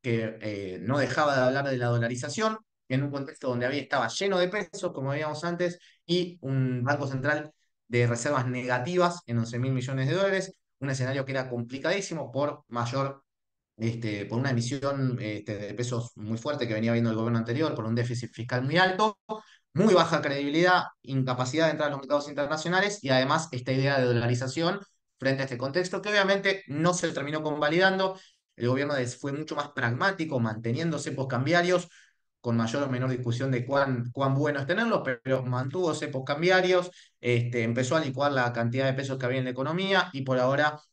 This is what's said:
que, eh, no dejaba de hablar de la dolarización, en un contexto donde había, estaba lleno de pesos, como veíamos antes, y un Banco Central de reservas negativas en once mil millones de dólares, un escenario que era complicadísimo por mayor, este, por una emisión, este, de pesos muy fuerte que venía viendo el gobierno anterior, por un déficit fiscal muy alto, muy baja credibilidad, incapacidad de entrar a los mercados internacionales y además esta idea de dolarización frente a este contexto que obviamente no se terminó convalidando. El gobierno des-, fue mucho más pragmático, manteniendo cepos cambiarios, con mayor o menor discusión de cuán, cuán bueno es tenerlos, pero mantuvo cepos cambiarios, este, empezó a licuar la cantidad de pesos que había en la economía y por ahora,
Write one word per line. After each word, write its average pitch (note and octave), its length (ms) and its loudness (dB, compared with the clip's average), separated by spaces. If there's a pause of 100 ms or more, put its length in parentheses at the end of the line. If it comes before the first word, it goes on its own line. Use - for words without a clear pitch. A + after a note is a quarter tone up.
que, A2+ 400 -2
eh, G2 400 -6
no B2 160 0
dejaba C#3+ 400 2
de B2+ 60 4
hablar C#3 260 2
de C3 80 0
la A#2+ 100 0
dolarización, B2+ 680 0 (300)
en C3 140 0
un C#3+ 80 -2
contexto C#3 380 -6
donde B2 180 0
había, C#3 160 0
estaba C3 260 0
lleno G3 300 0
de F3+ 100 4
pesos, F#3 460 -6
como C3+ 160 -4
veíamos D3+ 340 -4
antes, F3 360 -2 (260)
y F3 360 0
un B2+ 420 0
Banco C#3+ 240 0
Central C#3+ 440 -2 (360)
de A#2+ 180 4
reservas B2 420 0
negativas B2+ 800 0
en A#2 140 0
once A#2 180 -2
mil C3 160 0
millones C3 340 -2
de D#3 60 0
dólares, F#3+ 400 0 (260)
un C3+ 120 -4
escenario C3 340 -2
que C#3 60 -8
era C3 180 -2
complicadísimo C3+ 800 -4
por C#3+ 360 -2
mayor, C3 560 -4 (540)
este, A2 480 -4
por A2+ 140 -4
una C3+ 120 -2
emisión, C3 680 -2
este, G#2+ 380 -6
de G2+ 160 -10
pesos A#2+ 420 -4
muy G#2+ 220 -6
fuerte C3+ 300 -4
que A2 80 -2
venía A2+ 180 2
viendo A#2 160 2
el G#2+ 60 0
gobierno A#2 240 0
anterior, C3+ 340 0
por A2 120 -4
un A2+ 100 0
déficit A#2+ 360 -2
fiscal B2 320 -4
muy D3 140 2
alto, F#3 420 4 (540)
muy G3+ 200 6
baja E3 280 6
credibilidad, D3 640 2 (180)
incapacidad C3 640 0
de D#3+ 60 4
entrar D3+ 180 0
a - 20 -2
los C#3 80 -6
mercados C#3+ 300 -2
internacionales E3 760 0
y C3+ 60 -2
además C3 420 4
esta B2+ 220 -4
idea C3+ 260 2
de B2+ 60 4
dolarización B2 720 0 (400)
frente C3+ 220 0
a C3+ 40 -2
este B2+ 120 -8
contexto F3+ 440 -2
que G3+ 80 -6
obviamente G3 580 2
no D#3+ 260 2
se E3+ 180 -2
terminó D3 300 -4
convalidando. F3+ 800 2 (360)
El A#2+ 140 0
gobierno C#3+ 240 0
des-, B2 240 -2
fue C#3 160 -6
mucho D3+ 220 -6
más D3 200 -4
pragmático, C#3+ 640 0
manteniendo A#2 580 0
cepos C3 300 -4
cambiarios, F3 600 2 (500)
con A#2 180 0
mayor A#2 260 0
o C3+ 60 -2
menor B2+ 200 0
discusión B2 400 -2
de B2 160 0
cuán, C3 460 0
cuán C3+ 240 0
bueno C#3+ 240 0
es C3+ 80 -4
tenerlos, G#3 360 0
pero C3 400 -2
mantuvo C3+ 520 0
cepos C3+ 280 -6
cambiarios, F3+ 680 2 (280)
este, A#2+ 440 0
empezó B2+ 320 0
a D#3+ 40 4
licuar C#3+ 320 0
la A#2+ 220 0
cantidad A#2+ 320 0
de C3 80 2
pesos C3 240 -4
que C3 80 -4
había B2+ 140 0
en B2 60 -2
la B2+ 40 -2
economía F3+ 640 0
y C3+ 80 -6
por C3 160 0
ahora, C#3+ 420 2 (140)